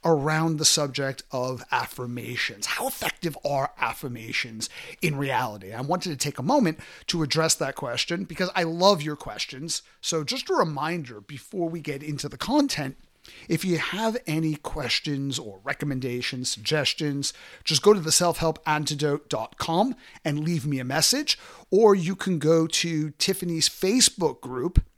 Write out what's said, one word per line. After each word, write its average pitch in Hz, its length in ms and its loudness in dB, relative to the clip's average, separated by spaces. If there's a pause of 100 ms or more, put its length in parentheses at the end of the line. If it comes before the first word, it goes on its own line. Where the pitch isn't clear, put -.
around 156 520 2
the 151 80 0
subject 139 640 0
of 127 400 -4
affirmations. 120 960 -4
How - 200 -4
effective 175 560 -4
are 143 360 0
affirmations 113 880 -4 (320)
in 151 160 0
reality? 120 560 -2
I 113 80 -8
wanted 175 300 -2
to 147 40 -4
take 139 220 -4
a 123 60 -6
moment 214 360 4 (280)
to 165 160 0
address 156 320 2
that 135 200 -4
question 143 480 -4
because 180 320 -4
I 185 80 2
love 170 380 4
your 151 140 -4
questions. 127 680 -8 (200)
So 156 220 -2
just 240 260 -6
a 381 40 2
reminder 156 680 -2
before 165 460 -6
we 165 140 -6
get 143 220 -6
into 147 260 -6
the 127 80 -14
content, 226 600 0 (520)
if 165 160 0
you 175 140 2
have 220 360 -2 (120)
any 156 260 0
questions 139 840 -4
or 98 240 -14
recommendations, 127 880 -4
suggestions, 143 840 -2 (300)
just - 180 2
go 202 100 8
to 208 80 8
the 156 120 -2
self 175 260 4
help 160 300 2
antidote 151 600 0
dot 110 300 -6
com 202 380 2 (280)
and 151 180 0
leave 156 260 0
me 143 100 0
a 131 80 -4
message, 170 540 2 (320)
or 208 240 8
you 185 200 0
can 185 220 0
go 160 300 4
to 156 500 -2
Tiffany's 170 500 0
Facebook 185 760 2
group 127 380 2 (180)